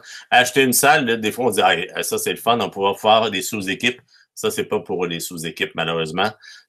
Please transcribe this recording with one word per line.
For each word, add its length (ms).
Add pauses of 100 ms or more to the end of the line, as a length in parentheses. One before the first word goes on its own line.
(300)
Acheter 320
une 100
salle, 360
là, 100
des 140
fois, 140
on 40
dit, « 140
Ah, 400
ça, 160
c'est 100
le 80
fun, 220
on 100
pourra 240
faire 380
des 100
sous-équipes. » 580 (360)
Ça, 160
c'est 140
pas 140
pour 280
les 120
sous-équipes, 540
malheureusement. 560 (400)